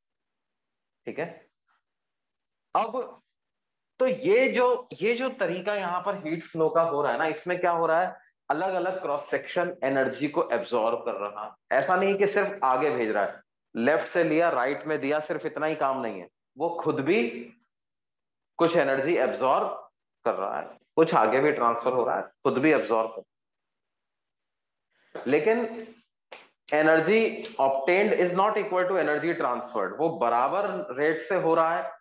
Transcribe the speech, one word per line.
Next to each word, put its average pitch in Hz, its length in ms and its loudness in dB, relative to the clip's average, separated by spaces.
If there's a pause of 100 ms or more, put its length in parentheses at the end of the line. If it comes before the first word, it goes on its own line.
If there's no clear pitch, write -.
(1080)
ठीक 120 120 -10
है? 170 280 -10 (1300)
अब 220 420 -4 (800)
तो 254 80 4
ये 254 420 4
जो, 247 440 2
ये 220 220 0
जो 254 140 -2
तरीका 190 460 -2
यहाँ 180 260 -4
पर 190 140 -2
heat 165 300 -6
flow 160 240 0
का 165 140 2
हो 143 200 0
रहा 131 100 2
है 120 60 0
ना, 160 80 2
इसमें 175 340 -2
क्या 180 100 2
हो 165 160 2
रहा 160 160 4
है? 185 140 -2 (340)
अलग-अलग 185 520 -2
cross 147 280 -4
section 175 540 -2
energy 143 440 0
को 160 240 -2
absorb 117 520 0
कर 117 80 -4
रहा 101 320 -8
है। - 340 -4
ऐसा 180 180 2
नहीं 196 180 2
कि 196 120 2
सिर्फ 196 380 -2
आगे 131 260 2
भेज 120 200 -2
रहा 101 140 0
है, - 160 -8 (360)
Left 127 360 0
से 175 120 2
लिया, 160 240 2
right 139 360 -2
में 151 160 -4
दिया, 147 200 -2
सिर्फ 151 260 -6
इतना 151 200 -4
ही 156 80 -2
काम 135 260 -2
नहीं 104 200 -6
है, 87 80 -16 (300)
वो 165 120 -2
खुद 139 300 -2
भी 202 300 0 (1300)
कुछ 170 200 2
energy 139 400 2
absorb 127 720 0 (360)
कर 110 100 0
रहा 98 260 -4
है, - 180 -12 (180)
कुछ 160 180 4
आगे 120 260 4
भी 147 120 2
transfer 117 400 0
हो 123 120 2
रहा 90 120 -2
है, 95 60 -4
खुद 123 360 -2
भी 151 140 4
absorb 113 380 0
कर - 120 -14
रहा - 80 -20 (1900)
है। - 80 -12
लेकिन 220 600 0 (880)
energy 160 720 4 (140)
obtained 156 600 2
is 180 180 2
not 208 180 2
equal 185 280 0
to 190 200 0
energy 151 360 0
transferred, 117 580 -4
वो 160 200 -2
बराबर 123 800 0
rate 156 240 0
से - 140 -4
हो 165 200 2
रहा 165 240 2
है, 190 220 -8